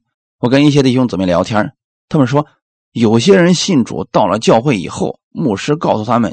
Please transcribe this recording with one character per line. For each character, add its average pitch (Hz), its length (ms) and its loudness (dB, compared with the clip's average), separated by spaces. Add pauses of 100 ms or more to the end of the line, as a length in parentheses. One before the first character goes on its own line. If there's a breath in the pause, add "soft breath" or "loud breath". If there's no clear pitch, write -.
(380)
我 123 100 -2
跟 139 200 2
一 - 20 4
些 139 140 2
弟 127 100 2
兄 127 140 0
姊 87 100 -6
妹 92 80 -2
聊 90 180 0
天， 107 300 -4 (340)
他 160 120 0
们 127 80 2
说 143 180 0 (460 soft breath)
有 113 260 2
些 180 180 4
人 175 200 4
信 147 280 0
主 - 200 -10
到 117 240 -2
了 95 100 -2
教 113 240 2
会 131 160 -2
以 76 100 -8
后， - 320 -8 (120)
牧 113 260 -4
师 - 180 -4
告 160 220 -2
诉 107 80 -6
他 117 140 0
们： 110 140 -2